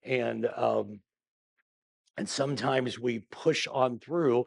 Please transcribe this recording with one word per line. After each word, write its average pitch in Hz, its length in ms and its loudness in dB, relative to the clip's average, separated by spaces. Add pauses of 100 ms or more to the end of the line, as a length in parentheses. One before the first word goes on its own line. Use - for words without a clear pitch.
And, 117 520 -2
um, 110 440 0 (1160)
and - 120 -4
sometimes 131 720 0
we 117 200 -2 (120)
push - 360 0
on 127 320 0
through. 135 480 2